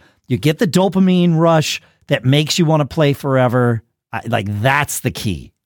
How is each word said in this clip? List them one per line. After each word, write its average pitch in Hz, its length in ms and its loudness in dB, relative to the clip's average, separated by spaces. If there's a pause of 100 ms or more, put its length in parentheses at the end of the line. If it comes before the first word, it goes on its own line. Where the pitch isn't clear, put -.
(280)
you 127 100 -2
get 151 200 -2
the 240 80 0
dopamine 180 720 2
rush 165 420 2 (280)
that 120 160 -2
makes 147 340 2
you 175 60 2
wanna 151 220 2
play 147 260 0
forever. 123 680 0 (300)
I, 113 140 -8
like, 110 200 -4 (160)
that's 139 380 0
the 120 100 -4
key. 80 420 -6 (140)